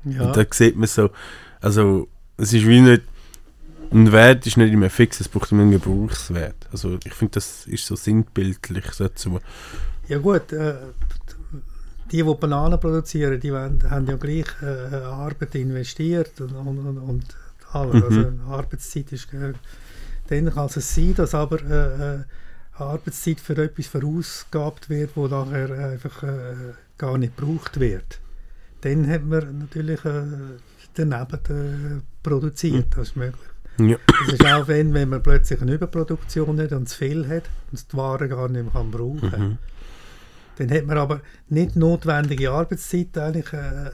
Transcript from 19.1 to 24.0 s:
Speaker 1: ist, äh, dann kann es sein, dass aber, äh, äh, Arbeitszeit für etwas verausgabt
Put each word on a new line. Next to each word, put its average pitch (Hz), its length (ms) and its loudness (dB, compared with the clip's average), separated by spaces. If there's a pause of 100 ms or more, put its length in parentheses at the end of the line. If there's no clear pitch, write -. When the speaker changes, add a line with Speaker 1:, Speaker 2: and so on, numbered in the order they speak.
Speaker 1:
ist, 131 220 -14
äh, 139 180 -6 (760)
dann 151 260 0
kann 143 200 -2
es - 200 -4
sein, - 220 6
dass 160 180 0
aber, 151 300 -2
äh, 143 500 2
äh, 139 100 -8 (500)
Arbeitszeit 151 640 -6
für 151 220 -6
etwas 156 260 -6
verausgabt 151 1000 -6